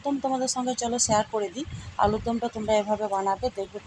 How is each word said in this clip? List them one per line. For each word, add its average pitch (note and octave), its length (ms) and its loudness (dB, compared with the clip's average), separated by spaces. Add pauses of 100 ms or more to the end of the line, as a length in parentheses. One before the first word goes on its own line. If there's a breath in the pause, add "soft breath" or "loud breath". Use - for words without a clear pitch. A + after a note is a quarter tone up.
দম C#4+ 140 0
তোমাদের C4 300 0
সঙ্গে B3 260 -2
চলো A#3+ 240 -2
শেয়ার A3 340 4
করে G#3 160 0
দিই। A3+ 160 -6 (340 loud breath)
আলুর G#3 260 4
দমটা A#3 240 0
তোমরা A3 240 -2
এভাবে G#3+ 360 2
বানাবে, G3 480 0
দেখবে G3 300 -6